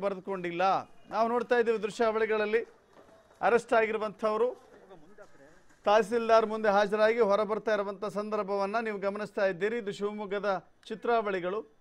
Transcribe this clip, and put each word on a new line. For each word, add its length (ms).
ಬರೆದುಕೊಂಡಿಲ್ಲ. 600
ನಾವು 200
ನೋಡ್ತಾ 280
ಇದ್ದೀವಿ 240
ದೃಶ್ಯಾವಳಿಗಳಲ್ಲಿ 760
ಅರೆಸ್ಟ್ 320
ಆಗಿರುವಂಥವರು 680
ತಹಸೀಲ್ದಾರ್ 640
ಮುಂದೆ 240
ಹಾಜರಾಗಿ 540
ಹೊರ 220
ಬರ್ತಾ 260
ಇರುವಂಥ 280
ಸಂದರ್ಭವನ್ನ 680
ನೀವು 220
ಗಮನಿಸ್ತಾ 460
ಇದ್ದೀರಿ. 300
ಇದು 140
ಶಿವಮೊಗ್ಗದ 540
ಚಿತ್ರಾವಳಿಗಳು. 720